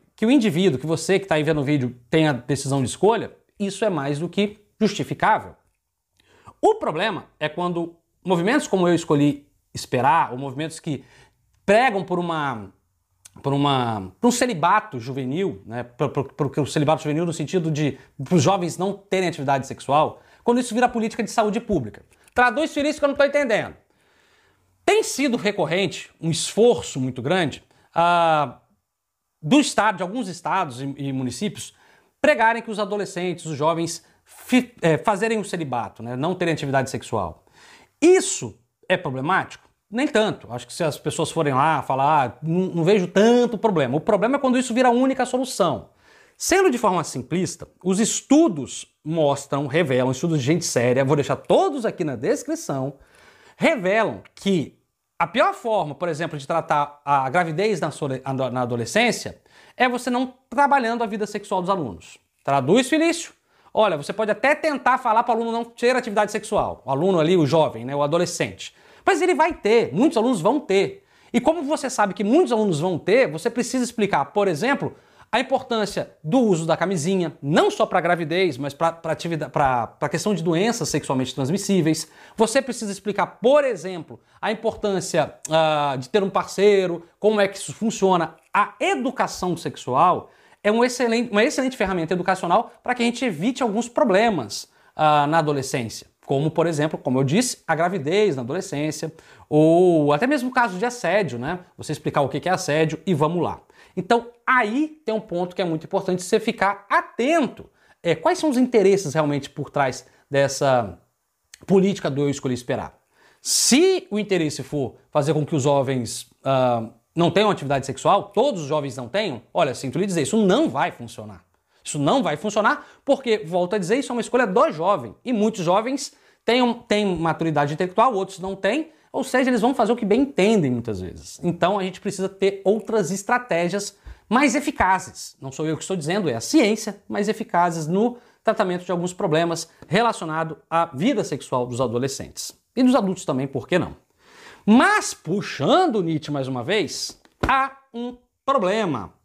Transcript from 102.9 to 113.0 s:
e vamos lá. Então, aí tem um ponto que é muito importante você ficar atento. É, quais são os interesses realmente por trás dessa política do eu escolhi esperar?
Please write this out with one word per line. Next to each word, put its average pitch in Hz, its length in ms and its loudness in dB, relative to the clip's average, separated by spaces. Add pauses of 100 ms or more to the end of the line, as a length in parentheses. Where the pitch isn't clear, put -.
e 185 120 0
vamos 156 260 0
lá. 113 180 -4 (360)
Então, 233 320 0 (180)
aí 254 600 0
tem 220 80 -4
um 214 60 -2
ponto 175 360 -6
que 202 60 -2
é 185 40 0
muito 160 200 -4
importante 185 380 -2
você 220 160 0
ficar 202 500 -2
atento. 311 800 0 (320)
É, 165 140 0
quais 359 240 0
são 311 100 0
os 240 80 0
interesses 196 560 4
realmente 147 360 0
por - 200 -10
trás 135 360 -2 (240)
dessa 131 680 2 (640)
política 185 440 4
do 139 120 -2
eu 143 80 2
escolhi 139 240 -4
esperar? 120 440 -6 (440)